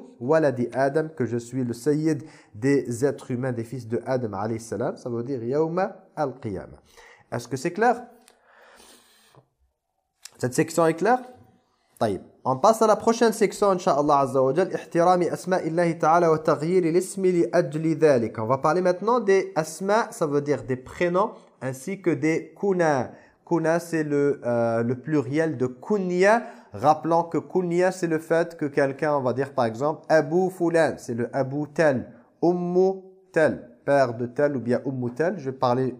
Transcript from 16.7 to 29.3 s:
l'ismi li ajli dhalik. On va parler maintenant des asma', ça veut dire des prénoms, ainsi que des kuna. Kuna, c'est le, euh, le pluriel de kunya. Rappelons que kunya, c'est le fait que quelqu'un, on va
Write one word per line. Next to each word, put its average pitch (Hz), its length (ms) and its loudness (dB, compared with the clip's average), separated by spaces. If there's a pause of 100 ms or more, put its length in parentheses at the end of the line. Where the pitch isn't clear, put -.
l'ismi 185 400 0
li 170 180 2
ajli 160 460 0
dhalik. 131 420 2
On 113 60 -4
va 127 140 0
parler 160 240 0
maintenant 190 360 0
des 196 380 2
asma', 196 560 0
ça - 140 -2
veut 143 160 0
dire 139 200 -2
des 127 140 -4
prénoms, 180 540 -2 (320)
ainsi 135 400 -8
que 175 80 0
des 156 500 0
kuna. 160 520 2 (340)
Kuna, 165 340 0
c'est 165 240 -2
le, 143 400 0
euh, 117 380 0
le 123 180 -2
pluriel 151 560 -2
de 123 100 -2
kunya. 190 760 2 (320)
Rappelons 156 500 2
que 170 140 -4
kunya, 180 520 0
c'est 180 180 -4
le 160 100 0
fait 165 400 -2
que 156 80 -2
quelqu'un, 143 500 0
on 135 60 -2
va 127 100 -2